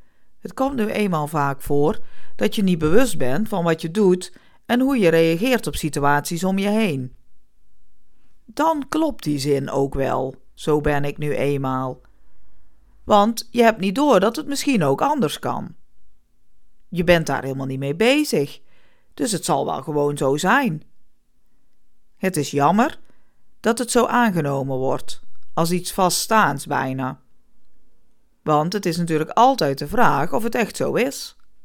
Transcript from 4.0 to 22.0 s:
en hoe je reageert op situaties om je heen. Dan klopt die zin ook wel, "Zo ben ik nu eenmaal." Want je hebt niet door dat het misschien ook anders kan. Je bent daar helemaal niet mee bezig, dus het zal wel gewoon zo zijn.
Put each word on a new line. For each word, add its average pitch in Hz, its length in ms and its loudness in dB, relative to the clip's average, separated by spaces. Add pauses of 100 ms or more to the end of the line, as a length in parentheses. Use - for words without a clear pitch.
en 240 140 0
hoe 262 180 2
je 190 100 4
reageert 165 580 2
op 147 80 -4
situaties 147 720 0
om 190 140 0
je 196 100 0
heen. 170 480 -2 (1300)
Dan 294 440 -2
klopt 311 360 -2
die 147 140 -2
zin 139 320 -2
ook 139 240 -2
wel, 131 400 -2 (200)
"Zo 151 260 0
ben 147 240 2
ik 143 140 -4
nu 147 160 -4
eenmaal." 131 680 -2 (1040)
Want 214 460 4
je 233 120 4
hebt 226 180 6
niet 190 140 0
door 262 260 6
dat - 160 2
het 311 100 -8
misschien 269 360 0
ook 139 200 2
anders 269 360 0
kan. 127 360 -6 (1200)
Je 170 100 -2
bent 170 220 4
daar 139 160 -4
helemaal 135 240 -6
niet 131 120 -6
mee 139 180 -4
bezig, 233 640 0 (540)
dus 135 180 -4
het 175 120 -6
zal 139 200 0
wel - 180 -6
gewoon 147 340 -2
zo 139 200 0
zijn. 190 460 0 (1300)